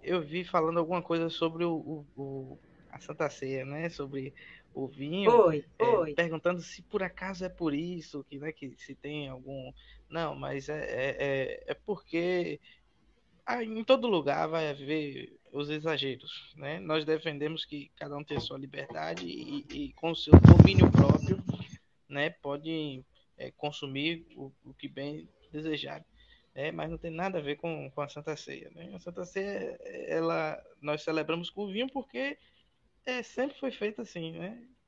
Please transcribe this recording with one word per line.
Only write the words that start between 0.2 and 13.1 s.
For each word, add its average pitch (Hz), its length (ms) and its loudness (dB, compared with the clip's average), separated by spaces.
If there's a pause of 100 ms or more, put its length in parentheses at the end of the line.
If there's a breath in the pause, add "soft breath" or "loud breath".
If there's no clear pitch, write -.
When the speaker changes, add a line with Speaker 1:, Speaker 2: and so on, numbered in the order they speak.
Speaker 1:
vi 160 240 -6
falando 170 340 0
alguma 170 220 0
coisa 165 300 -2
sobre 165 340 -2
o, 170 100 0
o, 151 400 -8
o, 135 440 -10 (320)
a 139 100 -16
Santa 151 300 -4
Ceia, 135 340 -8
né? 147 240 -6
Sobre 139 460 -8 (400 loud breath)
o 131 120 -6
vinho, 151 440 0
Speaker 2:
Foi, 175 340 6 (140)
Speaker 1:
é, 220 60 2
Speaker 2:
foi. 180 300 2
Speaker 1:
perguntando 170 460 0
se - 220 -16
por 202 200 -4
acaso 185 420 -8
é 180 40 -6
por 170 260 -4
isso, 160 500 -8
que, 143 140 -14
né, 151 140 -8
que 127 240 -14
se - 180 -18
tem 147 340 -8
algum. 131 440 -14 (360 soft breath)
Não, 160 260 -4
mas 139 340 -8
é, 151 160 -6
é, 131 340 -2
é, 135 500 -2
é - 60 -4
porque, 175 840 -4 (880 soft breath)